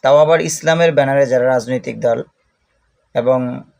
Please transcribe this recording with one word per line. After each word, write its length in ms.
তাও 160
আবার 240
ইসলামের 500
ব্যানারে 340
যারা 200
রাজনৈতিক 540
দল 240
এবং 480